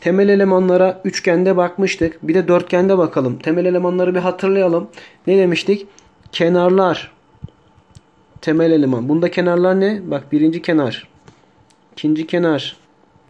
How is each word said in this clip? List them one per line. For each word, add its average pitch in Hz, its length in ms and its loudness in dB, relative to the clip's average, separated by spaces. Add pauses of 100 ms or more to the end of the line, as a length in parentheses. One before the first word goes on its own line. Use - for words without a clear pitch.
temel 190 280 2
elemanlara 185 760 2
üçgende 185 520 0
bakmıştık. 175 720 -2
Bir 160 60 0
de 180 140 0
dörtgende 180 500 2
bakalım. 131 400 -2
Temel 170 260 -2
elemanları 180 500 0
bir 180 60 0
hatırlayalım. 185 680 -2 (380)
Ne 190 120 2
demiştik? 185 480 0 (460)
Kenarlar. 180 800 0 (1300)
Temel 165 320 0
eleman. 131 360 0
Bunda 170 220 0
kenarlar 180 500 0
ne? 196 300 -2
Bak, 143 220 -8
birinci 160 300 0
kenar. 147 460 -2 (840)
İkinci 156 340 -2
kenar. 165 500 -2 (540)